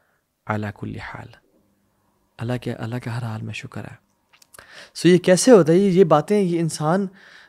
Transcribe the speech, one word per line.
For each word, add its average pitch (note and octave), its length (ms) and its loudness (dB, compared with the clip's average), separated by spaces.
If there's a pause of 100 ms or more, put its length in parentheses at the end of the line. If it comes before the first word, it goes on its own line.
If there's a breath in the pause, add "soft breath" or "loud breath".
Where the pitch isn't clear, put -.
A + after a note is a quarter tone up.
(460)
علی G#2+ 220 -6 (120)
کل G#2+ 160 -12
حال۔" A2 320 -16 (1120)
اللہ A#2 240 -6
کے، A#2+ 120 -8
اللہ A2+ 300 -10
کا A#2 140 -10
ہر A#2 60 -8
حال A2 180 -10
میں A2 120 -12
شکر A2 280 -14
ہے۔ - 140 -16 (920 loud breath)
So - 260 2
یہ F3+ 40 4
کیسے F3+ 340 4
ہوتا E3 220 6
ہے؟ F3 40 4
یہ، G3 140 2
یہ F#3 120 4
باتیں، D#3+ 380 2
یہ E3+ 180 -2
انسان E3+ 480 -2 (420 loud breath)